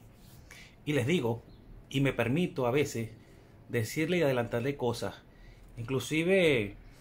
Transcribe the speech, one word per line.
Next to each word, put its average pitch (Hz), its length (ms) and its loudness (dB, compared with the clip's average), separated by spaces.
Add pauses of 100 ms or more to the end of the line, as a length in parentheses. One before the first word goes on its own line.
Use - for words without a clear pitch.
(840)
Y 147 80 -2
les 123 140 2
digo, 123 360 0 (460)
y 135 100 0
me 135 140 2
permito 127 540 0
a 120 40 2
veces 117 380 0 (580)
decirle 151 520 0
y - 20 2
adelantarle 123 560 0
cosas, 113 460 -4 (520)
inclusive 135 1000 2 (240)